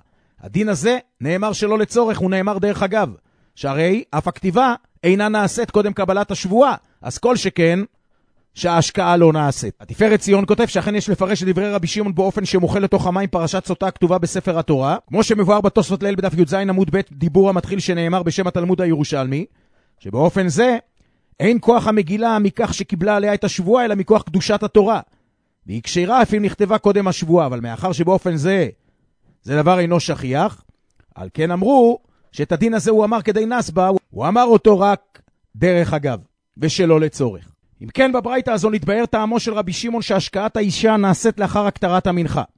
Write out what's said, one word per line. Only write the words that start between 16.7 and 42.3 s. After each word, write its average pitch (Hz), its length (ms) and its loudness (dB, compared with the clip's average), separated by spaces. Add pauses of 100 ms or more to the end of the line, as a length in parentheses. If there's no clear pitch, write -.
ב', 196 60 0 (100)
דיבור 165 380 2
המתחיל 185 300 -2
שנאמר 175 440 -2
בשם 180 240 -2
התלמוד 180 340 -2
הירושלמי, 151 640 -2 (540)
שבאופן 165 480 0
זה 226 300 2 (640)
אין 226 220 2
כוח 226 260 2
המגילה 214 520 0
מכך 208 340 -2
שקיבלה 196 420 -2
עליה 202 180 0
את 202 100 -4
השבועה, 208 420 0
אלא 214 100 -2
מכוח 202 260 2
קדושת 202 420 -2
התורה. 208 360 2 (680)
והיא 113 160 -8
כשרה 190 380 0
אף 214 120 2
אם 208 100 0
נכתבה 202 340 0
קודם 202 300 2
השבועה, 170 380 2
אבל 127 140 -4
מאחר 117 320 -6
שבאופן 170 440 0
זה, 165 340 0 (720)
זה 135 120 -4
דבר 165 240 2
אינו 170 200 2
שכיח, 135 640 -4 (520)
על 92 180 -14
כן 160 180 -2
אמרו 233 480 4 (320)
שאת 147 200 -4
הדין 208 220 2
הזה 214 180 0
הוא 214 140 4
אמר 220 160 0
כדי 214 240 0
נסבה, 190 440 0 (200)
הוא 123 180 -6
אמר 220 160 4
אותו 214 360 6
רק 196 420 -2 (340)
דרך 170 380 2
אגב, 139 260 -4 (380)
ושלא 160 420 2
לצורך. 135 540 -4 (280)
אם 107 120 -16
כן, 262 180 2
בברייתא 247 400 -2
הזו 214 180 0
נתבהר 214 360 -2
טעמו 220 340 -2
של 220 140 -6
רבי 196 200 -4
שמעון 233 280 -6
שהשקעת 202 560 -2
האישה 220 400 2
נעשית 202 420 2
לאחר 202 280 0
הכתרת 185 400 0
המנחה. 170 360 -2 (140)